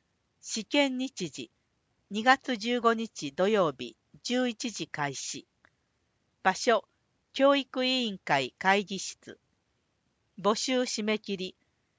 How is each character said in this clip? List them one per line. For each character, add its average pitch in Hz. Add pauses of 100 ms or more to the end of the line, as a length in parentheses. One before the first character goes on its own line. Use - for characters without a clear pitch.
(400)
試 -
験 277
日 254
時、 - (580)
二 214
月 262
十 240
五 226
日 220
土 185
曜 196
日、 123 (260)
十 247
一 233
時 170
開 143
始。 - (960)
場 190
所、 - (460)
教 277
育 254
委 254
員 202
会 139
会 196
議 190
室。 - (1000)
募 202
集 254
締 233
め 214
切 196
り、 185 (440)